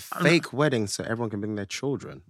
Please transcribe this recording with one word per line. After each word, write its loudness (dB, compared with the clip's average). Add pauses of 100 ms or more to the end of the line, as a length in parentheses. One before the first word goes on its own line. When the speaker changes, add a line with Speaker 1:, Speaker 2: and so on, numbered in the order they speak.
(140)
Speaker 1:
I'm -2
Speaker 2:
fake 4
wedding 4
so -4
everyone -2
can -4
bring -4
their -2
children. -6